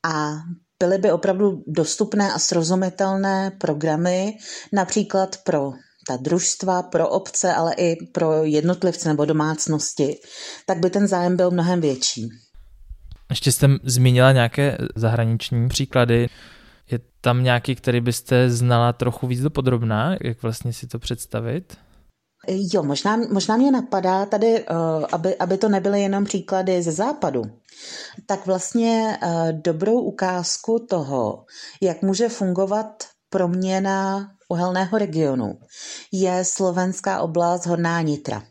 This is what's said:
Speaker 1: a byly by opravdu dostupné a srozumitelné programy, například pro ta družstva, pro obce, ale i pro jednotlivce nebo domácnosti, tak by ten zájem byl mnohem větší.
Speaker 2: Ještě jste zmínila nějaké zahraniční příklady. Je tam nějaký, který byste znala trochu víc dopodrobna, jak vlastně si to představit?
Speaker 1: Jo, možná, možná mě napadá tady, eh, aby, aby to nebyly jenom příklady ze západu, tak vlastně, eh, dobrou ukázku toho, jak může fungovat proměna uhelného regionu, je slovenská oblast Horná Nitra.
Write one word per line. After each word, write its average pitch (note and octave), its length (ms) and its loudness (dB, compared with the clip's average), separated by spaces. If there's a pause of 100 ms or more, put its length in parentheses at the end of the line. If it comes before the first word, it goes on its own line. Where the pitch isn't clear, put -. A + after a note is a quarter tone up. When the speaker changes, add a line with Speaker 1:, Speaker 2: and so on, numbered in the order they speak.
Speaker 1:
a D3+ 260 -2 (460)
byly F3+ 200 2
by F#3 140 4
opravdu F#3+ 540 0
dostupné G3 640 0
a - 60 -2
srozumitelné F#3+ 1200 0
programy, F3 760 0 (360)
například F#3+ 720 0
pro C#3 280 0 (360)
ta B2+ 80 -2
družstva, F3+ 680 0
pro E3 260 0
obce, - 460 0
ale E3 200 0
i E3+ 220 2 (100)
pro D#3 380 2
jednotlivce E3+ 640 0
nebo D3 160 2
domácnosti, D3+ 920 0 (500)
tak F#3 120 0
by F3+ 120 2
ten G3+ 180 2
zájem F3+ 280 2
byl F3+ 140 4
mnohem F3 300 2
větší. B2+ 480 -2 (1000)
Speaker 2:
Ještě C3 220 0
jste C#3 160 4 (140)
zmínila B2+ 500 4
nějaké C3 460 2 (180)
zahraniční A#2 720 0
příklady. A#2+ 600 2 (640)
Je A#2+ 80 -2 (220)
tam B2 220 2
nějaký, B2 320 2
který A#2+ 260 0
byste B2 500 2
znala A#2+ 420 4
trochu B2 340 -4
víc B2 140 -2
dopodrobna, B2+ 800 0
jak A#2 220 -6
vlastně A#2 300 -4
si B2 140 -12
to A#2+ 120 -10
představit? A#2 760 -6 (720)
Speaker 1:
Jo, F#3+ 340 0
možná, D3 340 0
možná G#3+ 400 0
mě C4+ 140 4
napadá G3 560 2
tady, A3+ 320 2
eh, - 60 -4 (480)
aby, F3 240 0
aby F#3 220 0
to A3 100 2
nebyly G3+ 340 2
jenom G3 220 0
příklady F#3 580 -2
ze E3 100 -2
západu, D#3+ 500 -2 (840)
tak G3 200 -4
vlastně, A3 760 0
eh, E3 300 0 (120)
dobrou G3 360 2
ukázku F#3+ 880 -2
toho, C3 560 -2 (380)
jak F3+ 200 0
může G3 260 0
fungovat G3+ 760 -2 (260)
proměna F#3+ 960 0 (200)
uhelného F#3 500 0
regionu, D3 600 -2 (540)
je F#3 320 0
slovenská F#3 760 -2
oblast E3+ 460 0
Horná E3+ 360 0
Nitra. D3 480 -4